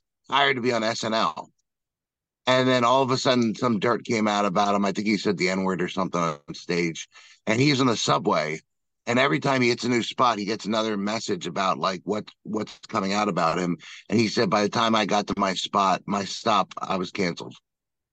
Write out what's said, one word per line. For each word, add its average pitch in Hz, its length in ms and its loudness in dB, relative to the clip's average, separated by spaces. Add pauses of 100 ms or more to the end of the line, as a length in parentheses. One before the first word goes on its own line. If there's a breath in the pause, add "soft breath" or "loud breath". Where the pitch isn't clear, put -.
(300)
hired 139 280 2
to 120 40 -4
be 120 120 2
on 113 100 0
S 113 200 -2
N 110 100 -2
L. 92 380 -2 (920)
And 127 220 4
then 127 160 4
all 127 180 4
of 127 100 2
a 131 60 2
sudden, 120 380 2
some 117 240 0
dirt 110 240 0
came 110 240 0
out 104 160 2
about 101 320 2
him. 101 80 0
I 98 80 0
think 101 160 -4
he 110 80 2
said 98 220 0
the 90 120 0
N-word 95 320 -2
or 90 60 -2
something 87 320 -4
on 80 200 -2 (140)
stage. 85 540 -4 (400 loud breath)
And 110 140 2
he's 143 180 4
in 135 80 4
the 113 80 2
subway. 92 640 0 (460)
And 120 120 0
every 143 220 2
time 135 220 0
he 120 80 4
hits 120 160 -2
a 120 40 0
new 120 140 2
spot, 120 360 2
he 101 60 -4
gets 104 200 -4
another 110 320 0
message 104 500 -4
about, 92 300 0
like, 87 260 -2
what, 98 260 -4 (140)
what's 104 440 -8
coming 98 260 -2
out 104 160 0
about 82 300 0
him. 87 180 -2 (320 loud breath)
And 107 100 2
he 110 100 4
said, 110 200 0
"By 104 120 2
the 104 80 2
time 113 260 2
I 107 100 2
got 104 220 0
to 101 100 -2
my 98 160 0
spot, 95 520 0
my 101 200 -2
stop, 98 520 -2
I - 200 -4
was 90 140 -6
canceled." - 440 -4 (580)